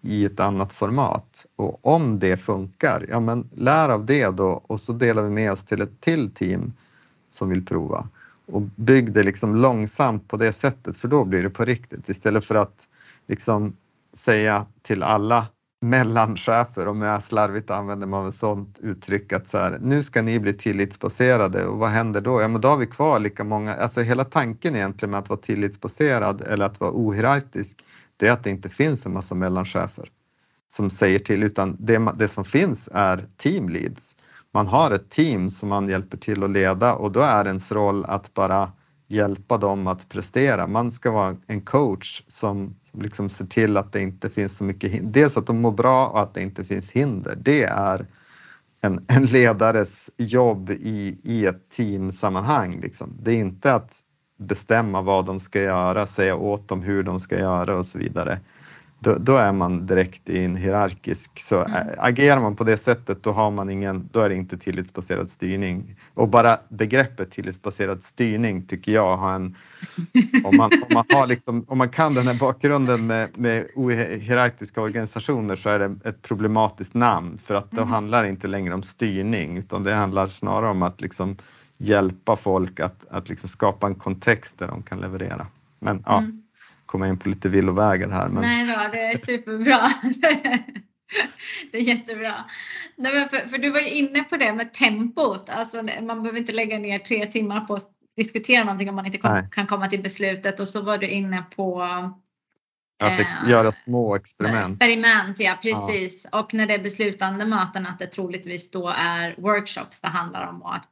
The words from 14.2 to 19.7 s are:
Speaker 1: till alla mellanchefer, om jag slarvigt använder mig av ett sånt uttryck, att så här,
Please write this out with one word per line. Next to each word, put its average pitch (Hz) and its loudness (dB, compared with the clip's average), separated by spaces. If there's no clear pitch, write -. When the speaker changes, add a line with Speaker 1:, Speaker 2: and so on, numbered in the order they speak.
Speaker 1:
till 95 -2
alla 107 2
mellanchefer, 113 0
om 104 -4
jag 104 -2
slarvigt 104 -2
använder 101 -6
mig 98 -4
av 95 -4
ett 98 -8
sånt 101 -6
uttryck, 101 -6
att - -4
så 101 -4
här, 92 -2